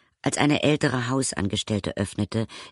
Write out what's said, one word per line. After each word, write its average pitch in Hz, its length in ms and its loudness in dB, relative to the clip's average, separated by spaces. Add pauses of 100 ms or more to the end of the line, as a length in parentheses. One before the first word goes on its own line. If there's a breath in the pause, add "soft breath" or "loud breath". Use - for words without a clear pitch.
(220 soft breath)
Als - 160 -2
eine 147 260 2
ältere 131 440 2
Hausangestellte 110 880 -2
öffnete, 104 520 -2 (240 loud breath)